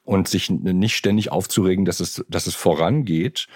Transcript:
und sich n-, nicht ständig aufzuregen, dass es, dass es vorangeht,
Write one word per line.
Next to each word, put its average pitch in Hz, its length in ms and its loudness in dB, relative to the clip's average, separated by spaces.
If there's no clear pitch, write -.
und 98 240 0
sich - 220 -2
n-, 92 280 0
nicht 104 160 2
ständig 101 380 0
aufzuregen, 92 520 2
dass 87 140 -2
es, - 300 -6
dass - 180 -4
es 87 80 -4
vorangeht, 87 1000 0